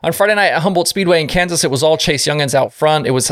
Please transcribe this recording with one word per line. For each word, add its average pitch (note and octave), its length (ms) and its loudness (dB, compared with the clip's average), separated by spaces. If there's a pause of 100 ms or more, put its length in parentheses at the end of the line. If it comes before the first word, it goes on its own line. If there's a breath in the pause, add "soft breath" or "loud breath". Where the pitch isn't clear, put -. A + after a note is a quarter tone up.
On - 80 0
Friday G#3 240 0
night G3 140 2
at D3 140 0
Humboldt F3 260 0
Speedway F3 320 0
in D3+ 80 -4
Kansas, F3 340 -2
it D3+ 80 0
was C3+ 140 -2
all D#3+ 120 4
Chase D3+ 300 -2
Youngins D3 260 -2
out C3+ 200 0
front. D#3 340 0
It C3+ 60 0
was, B2+ 200 0